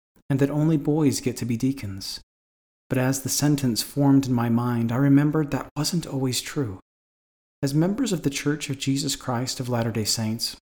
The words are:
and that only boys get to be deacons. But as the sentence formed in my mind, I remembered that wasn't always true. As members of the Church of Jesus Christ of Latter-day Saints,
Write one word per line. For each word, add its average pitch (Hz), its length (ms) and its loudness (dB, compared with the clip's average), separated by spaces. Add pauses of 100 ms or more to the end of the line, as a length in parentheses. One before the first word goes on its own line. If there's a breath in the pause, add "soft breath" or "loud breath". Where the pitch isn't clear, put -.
(280)
and 135 120 2
that 139 100 4
only 151 280 2
boys 147 420 2
get 120 160 -4
to - 80 -6
be 117 120 -2
deacons. 110 640 -6 (680)
But 131 100 -2
as 131 240 0
the - 60 -4
sentence 139 540 0
formed 139 440 4
in 127 60 -2
my 117 160 2
mind, 117 420 2
I 117 60 0
remembered 143 560 4
that - 240 -4
wasn't - 320 -2
always 131 320 -2
true. 110 400 -6 (840)
As 139 100 0
members 196 400 2
of 170 100 -2
the 143 80 0
Church 147 380 -4
of 127 120 -6
Jesus 135 340 -2
Christ 123 460 -4
of 123 80 -6
Latter-day 113 360 -2
Saints, 113 520 -2 (200)